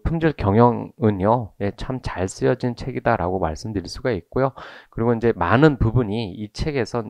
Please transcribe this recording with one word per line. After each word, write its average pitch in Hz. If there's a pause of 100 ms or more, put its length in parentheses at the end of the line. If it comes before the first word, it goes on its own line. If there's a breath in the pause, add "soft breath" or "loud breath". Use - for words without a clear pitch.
품질 160
경영은요, 107
예, 101
참 131
잘 92
쓰여진 127
책이다라고 117
말씀드릴 87
수가 -
있고요. 123 (380 loud breath)
그리고 117
이제 113
많은 117
부분이 110
이 107
책에서 123